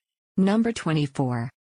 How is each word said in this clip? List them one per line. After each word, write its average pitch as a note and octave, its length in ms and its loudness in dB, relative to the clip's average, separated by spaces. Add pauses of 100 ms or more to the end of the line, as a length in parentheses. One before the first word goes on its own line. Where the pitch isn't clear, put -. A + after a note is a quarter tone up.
(380)
Number G#3+ 340 2
twenty-four. C#3+ 800 -2 (120)